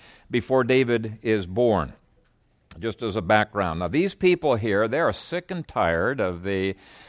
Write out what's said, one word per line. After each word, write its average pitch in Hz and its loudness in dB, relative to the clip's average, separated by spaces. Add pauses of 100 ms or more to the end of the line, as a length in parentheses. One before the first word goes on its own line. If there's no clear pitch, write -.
(300)
before 127 2
David 117 2
is 110 0
born, 95 0 (840)
just 107 -6
as 101 -4
a 107 -2
background. 98 0
Now, 90 -2
these 165 0
people 175 2
here, 107 0
they 135 -2
are 135 0
sick - -8
and 175 -8
tired 98 0
of 90 -2
the, 95 -2 (340)